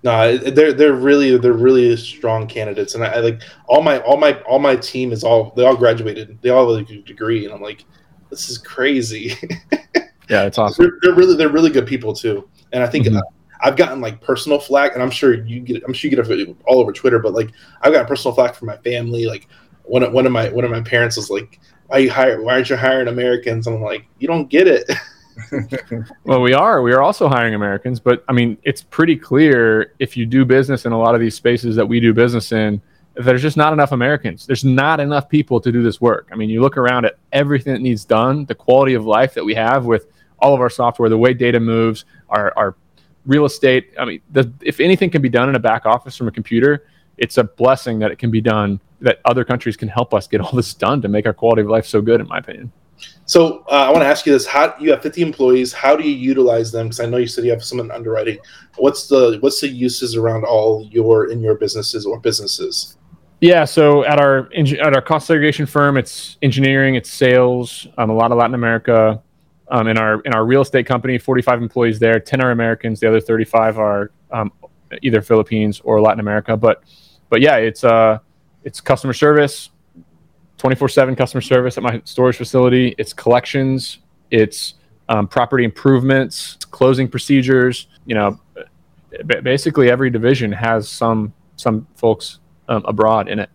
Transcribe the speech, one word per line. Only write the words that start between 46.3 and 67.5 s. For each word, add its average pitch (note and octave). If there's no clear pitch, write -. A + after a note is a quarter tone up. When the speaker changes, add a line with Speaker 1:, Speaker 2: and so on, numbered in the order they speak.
Speaker 2:
computer, B2
it's A#2
a A#2
blessing B2
that G#2+
it -
can A#2
be A2
done, G#2
that B2
other A#2+
countries A#2+
can A2
help A#2
us G2+
get G#2+
all -
this B2
done B2+
to G2+
make G#2
our G#2
quality A2+
of G#2
life A2
so G#2
good, A2+
in -
my -
opinion. -
Speaker 1:
So, E3
uh, C#3
I C3+
wanna D#3+
ask D3
you D3
this. C3
How, D3+
you D3+
have -
fifty E3+
employees. B2+
How C#3+
do D#3
you D3
utilize B2
them? A2+
'Cause A2+
I A#2+
know A#2+
you B2
said A#2
you A#2+
have A2+
some B2
in A2+
underwriting. A2
What's -
the, A#2+
what's C#3+
the C#3+
uses B2
around A2+
all A2
your, A2
in A#2
your A2
businesses G#2
or G2
businesses? -
Speaker 2:
Yeah, E3+
so C#3+
at D3
our C3+
engi-, C#3+
at C#3+
our C3
cost D#3
segregation D3+
firm, C#3+
it's -
engineering, C3+
it's A#2
sales, B2